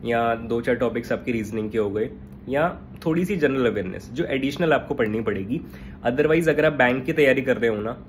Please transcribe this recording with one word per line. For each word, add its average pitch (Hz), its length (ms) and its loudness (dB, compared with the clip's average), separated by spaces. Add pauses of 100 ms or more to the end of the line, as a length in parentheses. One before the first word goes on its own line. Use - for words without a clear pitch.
या 117 320 2
दो 117 240 -2
चार 123 140 0
topics 120 380 -2
आपके 120 200 -2
reasoning 110 380 -2
के 113 80 -2
हो 104 120 2
गए 107 200 -2 (380)
या 143 200 2 (380)
थोड़ी 165 180 2
सी 196 120 -2
general 135 300 2
awareness 95 460 -2
जो 143 140 -2
additional 139 460 0
आपको 127 220 0
पढ़नी 110 260 0
पड़ेगी। 104 400 -4 (460)
Otherwise 151 420 4
अगर 147 160 4
आप 156 80 4
बैंक 127 340 2
की 165 60 -2
तैयारी 135 300 6
कर 127 140 2
रहे 113 140 2
हो 107 120 -2
ना 113 100 -4 (160)